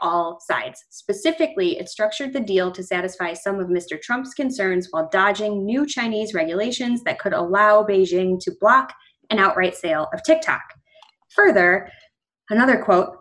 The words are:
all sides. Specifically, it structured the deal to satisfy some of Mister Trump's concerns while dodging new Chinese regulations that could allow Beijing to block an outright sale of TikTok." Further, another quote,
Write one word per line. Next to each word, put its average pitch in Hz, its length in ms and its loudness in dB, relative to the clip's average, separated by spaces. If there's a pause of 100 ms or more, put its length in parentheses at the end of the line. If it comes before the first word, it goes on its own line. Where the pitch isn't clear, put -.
all 170 380 -2
sides. - 500 -6
Specifically, 311 880 -2
it - 120 -10
structured 240 440 -6
the 269 60 -4
deal 190 320 0
to 185 100 -12
satisfy 180 520 -6
some 196 260 -6
of 180 100 -4
Mister 175 320 -4
Trump's 262 320 -6
concerns 190 580 -2
while 160 200 -4
dodging 202 540 0
new 262 200 -2
Chinese 220 480 -4
regulations 233 680 -2
that - 160 -4
could 196 140 -4
allow 202 500 4
Beijing 185 560 2
to 180 200 -6
block 233 340 4 (360)
an 226 100 0
outright 185 360 2
sale 156 380 -2
of - 100 -10
TikTok." 320 380 2 (720)
Further, 196 540 4 (600)
another 240 320 4
quote, - 400 2